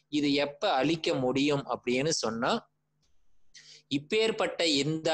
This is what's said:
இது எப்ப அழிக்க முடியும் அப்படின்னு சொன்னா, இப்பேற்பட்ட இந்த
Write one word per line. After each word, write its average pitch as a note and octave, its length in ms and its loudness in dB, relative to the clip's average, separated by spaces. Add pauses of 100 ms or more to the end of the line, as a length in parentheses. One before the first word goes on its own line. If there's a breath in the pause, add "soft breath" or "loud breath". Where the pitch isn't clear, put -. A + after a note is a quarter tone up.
இது D3 240 0
எப்ப C#3+ 400 0
அழிக்க D#3+ 400 0
முடியும் C#3 540 0
அப்படின்னு B2+ 420 -2
சொன்னா, B2+ 600 -2 (1200 loud breath)
இப்பேற்பட்ட G#3+ 640 -2
இந்த D#3 520 0